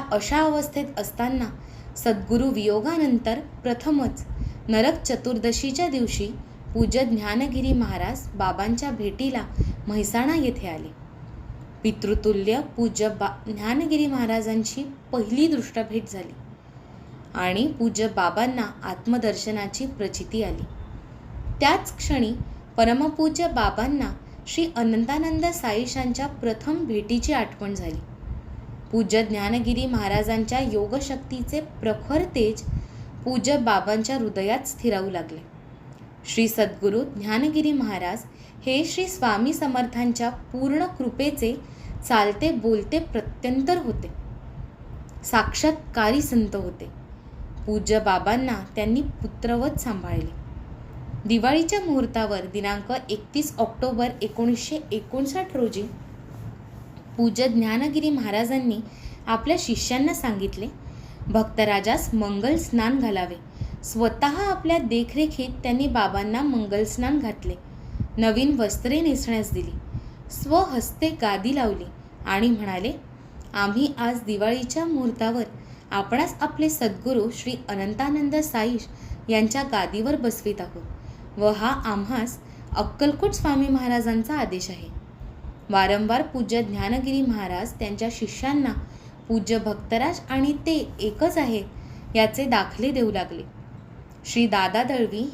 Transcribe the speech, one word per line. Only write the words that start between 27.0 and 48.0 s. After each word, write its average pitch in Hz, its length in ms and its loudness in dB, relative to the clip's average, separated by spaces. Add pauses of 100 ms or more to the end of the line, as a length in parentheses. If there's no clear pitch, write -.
आठवण 202 420 -2
झाली. 165 240 -6 (920)
पूज्य 220 320 4
ज्ञानगिरी 220 640 0
महाराजांच्या 220 720 0
योगशक्तीचे 262 1040 -2
प्रखर 277 600 0
तेज 233 380 2 (640)
पूज्य 254 320 2
बाबांच्या 220 600 2
हृदयात 208 500 0
स्थिरावू 196 420 0
लागले. 165 300 -6 (920)
श्री 226 140 6
सद्गुरू 208 560 2
ज्ञानगिरी 277 680 2
महाराज 214 500 0 (440)
हे 269 200 2
श्री 370 220 -2
स्वामी 240 460 2
समर्थांच्या 240 760 0
पूर्ण 269 560 -2
कृपेचे 277 720 0 (500)
चालते 214 440 4
बोलते 226 480 2
प्रत्यंतर 269 800 0
होते, 254 300 -4 (1160)
साक्षात्कारी 247 1000 2
संत 220 340 2
होते. 180 320 -6 (800)
पूज्य 214 320 4
बाबांना 208 640 2 (100)